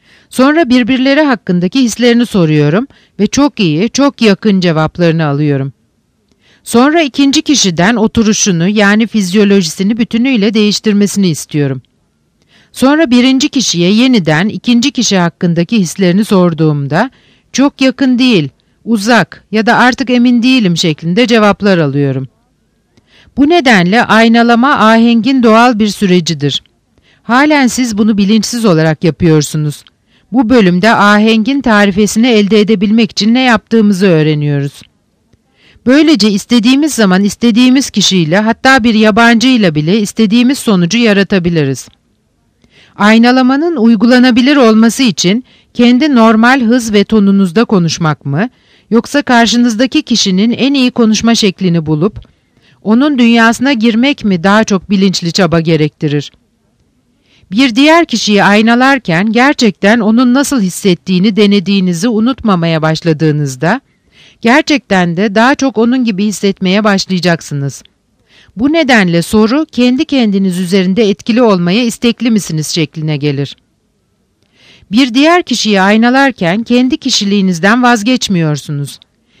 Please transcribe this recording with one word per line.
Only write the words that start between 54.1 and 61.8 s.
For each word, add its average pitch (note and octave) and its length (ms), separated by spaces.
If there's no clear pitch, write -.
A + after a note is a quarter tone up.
mi F#3 180
daha G#3 220
çok G3 260
bilinçli F#3+ 420
çaba E3 280
gerektirir? D3+ 720
Bir A#3 240
diğer D#4 300
kişiyi G#3 400
aynalarken A3+ 880
gerçekten A#3+ 680
onun A#3+ 340
nasıl C#4 260
hissettiğini F#3 760
denediğinizi G3 720